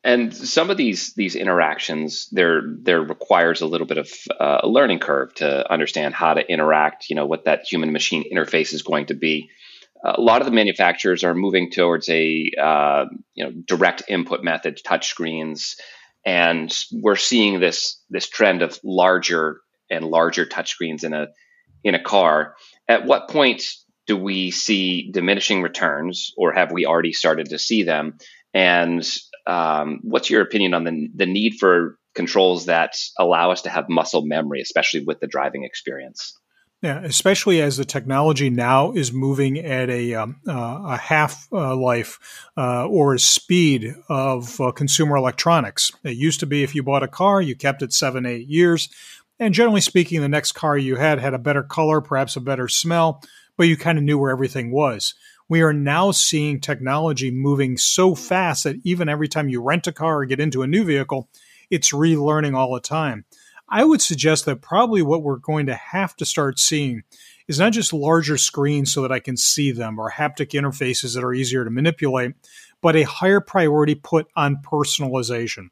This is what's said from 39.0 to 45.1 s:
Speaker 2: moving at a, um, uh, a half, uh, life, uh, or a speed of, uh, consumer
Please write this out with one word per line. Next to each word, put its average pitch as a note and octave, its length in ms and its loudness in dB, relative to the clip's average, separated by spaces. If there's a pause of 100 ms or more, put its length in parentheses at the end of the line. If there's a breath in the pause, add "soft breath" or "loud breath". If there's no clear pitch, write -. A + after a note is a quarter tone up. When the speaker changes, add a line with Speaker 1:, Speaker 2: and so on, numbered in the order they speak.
Speaker 2:
moving C3+ 460 0
at C3 300 -4
a, A#2+ 260 -2
um, A2 340 -6
uh, B2+ 360 -6
a C#3 120 -6
half, D3+ 560 -2
uh, C#3 240 -2
life, B2 420 -2 (380 loud breath)
uh, B2 300 -2
or D3+ 280 4
a B2 60 0
speed D3 760 2 (140)
of, C3+ 520 -4
uh, B2+ 120 0
consumer C#3+ 440 0